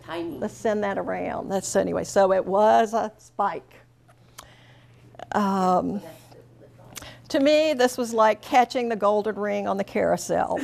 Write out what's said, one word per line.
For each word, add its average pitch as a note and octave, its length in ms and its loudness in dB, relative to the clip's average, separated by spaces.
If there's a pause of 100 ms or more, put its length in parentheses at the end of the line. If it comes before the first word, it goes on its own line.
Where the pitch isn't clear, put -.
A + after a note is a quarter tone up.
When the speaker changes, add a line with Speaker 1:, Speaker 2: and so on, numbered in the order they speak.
Speaker 1:
tiny. E3 340 -10
Speaker 2:
Let's G#3 180 -6
send G#3 280 -2
that G3 140 -4
around. F3+ 520 -6
That's, F#3+ 260 -6
anyway, F3+ 280 0
so F#3+ 300 2
it F#3+ 100 0
was G#3+ 500 2
a G#3+ 240 -4
spike. - 580 -6 (1600)
Um, F#3+ 680 0 (1300)
to D#4 100 0
me, D4+ 340 4
this B3 240 2
was A#3 160 -4
like G#3+ 280 4
catching A#3+ 480 2
the A3+ 60 0
golden G#3 400 0
ring G3+ 320 -4
on G3 100 0
the G3 60 -2
carousel F3 800 0